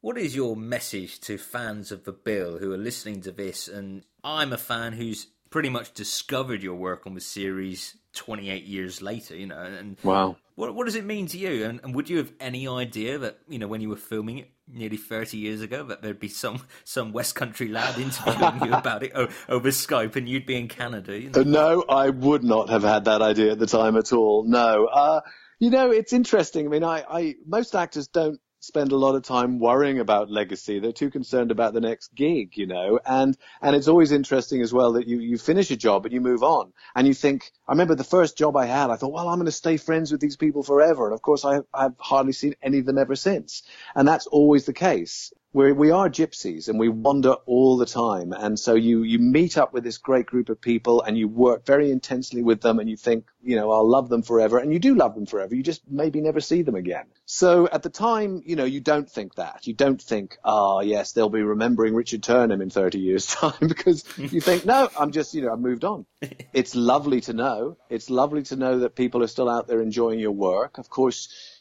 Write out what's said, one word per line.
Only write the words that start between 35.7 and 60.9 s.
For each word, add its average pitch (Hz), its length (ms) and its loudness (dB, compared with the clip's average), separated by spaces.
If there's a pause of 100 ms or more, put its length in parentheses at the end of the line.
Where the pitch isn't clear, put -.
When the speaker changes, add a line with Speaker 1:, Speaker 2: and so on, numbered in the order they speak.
Speaker 2:
job 104 300 2
and 117 80 -8
you 127 60 -2
move 123 220 0
on 131 320 0 (220)
and 127 100 4
you 139 80 6
think, 139 380 -2 (160)
I 127 60 -2
remember 165 200 4
the 135 100 -2
first 175 360 2
job 147 160 2
I 131 100 2
had, 135 240 0
I 113 60 0
thought, 135 160 -6
"Well, 170 180 -6
I'm 175 80 -2
gonna 165 140 -2
stay 165 260 -2
friends 160 340 -2
with 147 100 -2
these 147 160 -2
people 147 260 0
forever." 143 420 4
And 104 80 -2
of 113 80 -8
course, 143 240 2
I, 139 140 2 (140)
I've 135 260 0
hardly 135 340 2
seen 143 280 -4
any 139 180 0
of 127 60 -2
them 139 120 0
ever 135 180 0
since. - 480 -4 (320)
And 135 120 6
that's 156 200 2
always 147 380 6
the 139 80 -4
case. 127 580 -2 (200)
We're, 139 220 6
we 147 160 6
are 185 200 4
gypsies 117 580 -4
and 110 100 -2
we 113 120 4
wander 131 420 4 (140)
all 127 320 6
the 120 80 4
time. 101 480 -2
And 107 260 -4
so 117 140 2
you, 113 300 4
you 113 160 0
meet 139 380 4
up 139 140 2
with 120 140 -4
this 113 120 -8
great 131 280 2
group 123 240 -2
of 113 100 -4
people 117 420 2
and 107 160 -2
you 110 120 0
work 120 360 4
very 143 260 4
intensely 127 520 -4
with 113 160 4
them 113 180 2
and 110 120 -2
you 107 80 -8
think, 117 280 -2 (160)
you 123 140 0
know, 107 160 2
"I'll 110 180 6
love 127 200 4
them 120 120 0
forever." 113 380 4
And 143 120 -2
you 165 60 0
do 254 160 4
love 131 220 4
them 104 100 -8
forever. 98 300 -4
You 131 80 -2
just 160 260 -4
maybe 147 320 -2
never 151 200 0
see 175 200 0
them 135 140 0
again. 90 300 -6 (200)
So 175 460 6
at 156 100 -2
the 175 80 -8
time, 208 560 -2
you 165 100 -4
know, 139 100 0
you 135 160 -4
don't 151 280 0
think 101 260 -10
that. - 300 -10
You 117 80 -8
don't 135 280 2
think, 104 420 -6
"Ah, 101 380 4
yes, 101 320 -2